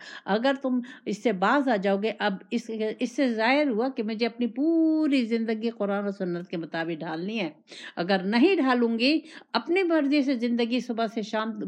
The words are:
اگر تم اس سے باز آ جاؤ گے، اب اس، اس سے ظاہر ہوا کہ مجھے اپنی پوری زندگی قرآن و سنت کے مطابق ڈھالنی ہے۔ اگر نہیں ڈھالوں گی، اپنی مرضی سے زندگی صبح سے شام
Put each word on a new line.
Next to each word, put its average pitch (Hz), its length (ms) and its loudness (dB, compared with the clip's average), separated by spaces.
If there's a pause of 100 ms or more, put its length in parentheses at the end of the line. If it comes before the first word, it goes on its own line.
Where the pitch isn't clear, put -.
(240)
اگر 226 280 2 (100)
تم 254 180 0 (240)
اس 208 180 -6
سے 226 100 2
باز 233 360 2
آ 233 80 2
جاؤ 196 260 0
گے، 220 160 -2
اب 202 160 -2 (160)
اس، 233 200 -4 (280)
اس 247 140 -2
سے 277 160 2
ظاہر 247 400 2
ہوا 233 200 0
کہ 262 140 -6
مجھے 220 240 -2
اپنی 233 200 -2
پوری 311 800 2
زندگی 226 460 -2
قرآن 202 340 -2
و 202 60 -2
سنت 175 380 -4
کے 185 80 -6
مطابق 165 440 -4
ڈھالنی 175 400 -6
ہے۔ 160 100 -4 (460)
اگر 185 280 2
نہیں 240 320 4
ڈھالوں 240 420 2
گی، 285 220 2 (320)
اپنی 339 300 0
مرضی 302 400 2
سے 269 120 0
زندگی 233 460 0
صبح 226 260 -2
سے 220 160 -4
شام 214 460 -4